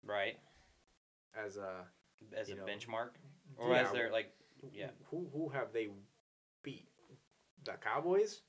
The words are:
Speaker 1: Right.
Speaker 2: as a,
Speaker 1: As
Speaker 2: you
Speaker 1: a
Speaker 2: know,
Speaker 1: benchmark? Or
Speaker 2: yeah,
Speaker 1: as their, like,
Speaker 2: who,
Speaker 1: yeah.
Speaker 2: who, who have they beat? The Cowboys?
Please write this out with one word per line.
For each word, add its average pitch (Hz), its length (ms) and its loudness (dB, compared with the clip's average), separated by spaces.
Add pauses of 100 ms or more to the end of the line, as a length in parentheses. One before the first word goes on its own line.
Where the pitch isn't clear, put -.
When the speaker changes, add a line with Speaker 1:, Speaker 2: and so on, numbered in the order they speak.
Speaker 1:
Right. 104 340 0 (960)
Speaker 2:
as 104 220 -6
a, 92 260 -6 (500)
Speaker 1:
As 104 140 -4
Speaker 2:
you 101 60 -6
Speaker 1:
a 98 40 -8
Speaker 2:
know, 98 60 -8
Speaker 1:
benchmark? 110 460 -4 (480)
Or 120 120 2
Speaker 2:
yeah, 123 120 10
Speaker 1:
as 101 100 2
their, 117 180 2
like, 110 220 0 (280)
Speaker 2:
who, 135 120 -14
Speaker 1:
yeah. 98 180 -8 (200)
Speaker 2:
who, 165 220 -4
who 151 180 -2
have 127 220 -2
they 113 160 2 (760)
beat? - 260 -10 (760)
The 110 80 -4
Cowboys? 180 760 4